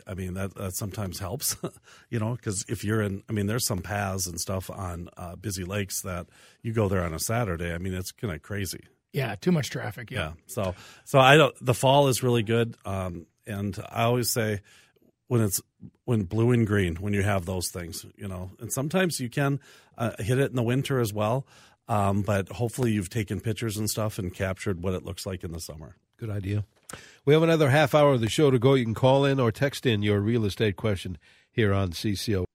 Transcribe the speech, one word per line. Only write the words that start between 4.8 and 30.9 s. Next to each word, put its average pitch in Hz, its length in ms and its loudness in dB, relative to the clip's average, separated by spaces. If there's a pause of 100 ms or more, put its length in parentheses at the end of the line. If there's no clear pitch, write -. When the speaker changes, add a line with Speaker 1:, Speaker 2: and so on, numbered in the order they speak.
Speaker 1:
uh, 87 180 -12
busy 95 280 -8
lakes 98 380 -6
that 87 260 -8 (340)
you 117 100 -6
go 110 160 2
there 92 160 2
on 82 120 -4
a 82 40 -6
Saturday. 87 540 -2
I 85 60 -6
mean, 92 160 -4
it's 92 160 -8
kinda 90 280 -8
crazy. 101 420 -8 (320)
Speaker 2:
Yeah, 127 220 -4
too 175 160 0
much 156 200 0
traffic. 117 400 -10
Yeah. 131 80 -6
Speaker 1:
Yeah. 78 120 -4 (140)
So, 95 300 -4 (300)
so - 140 2
I 131 180 10
don't, 147 220 6
the 123 140 0
fall 139 360 4
is 123 120 0
really 120 220 2
good. 117 320 0 (100)
Um, 92 400 -6 (220)
and 101 280 -4 (140)
I 117 140 -2
always 120 260 2
say 107 320 0 (640)
when 120 140 4
it's, 101 180 0 (460)
when 110 180 0
blue 110 280 2
and 117 160 4
green, 92 300 2
when 104 160 -4
you 98 100 2
have 98 220 0
those 92 240 -4
things, 85 360 -10 (120)
you 101 100 -12
know, 92 320 -10
and 113 120 -12
sometimes 160 480 0
you 123 100 -6
can, 139 300 0 (380)
uh, 117 220 -2
hit 123 180 0
it 139 140 0
in 120 40 -4
the 123 80 0
winter 131 360 0
as 107 120 0
well. 107 340 -2 (420)
Um, 101 340 2
but 98 280 0
hopefully 117 420 -2
you've 104 180 -2
taken 104 300 -4
pictures 107 380 -4
and 107 120 -2
stuff 107 300 -4
and 87 140 -4
captured 95 500 -4
what 95 100 -2
it 90 120 -4
looks 90 200 -10
like 95 180 -8
in 85 100 -8
the 85 80 -8
summer. 78 340 -16 (220)
Speaker 3:
Good 113 120 -10
idea. 101 360 -2 (600)
We 143 80 8
have 160 100 6
another 160 260 4
half 143 260 6
hour 143 180 8
of 120 80 2
the 110 80 2
show 147 220 4
to 127 80 4
go. 131 140 6
You 131 100 4
can 110 100 -2
call 135 300 6
in 139 160 4
or 113 120 4
text - 340 -2
in 107 160 2
your 104 180 2
real 113 260 2
estate 101 300 0
question 92 420 -4 (340)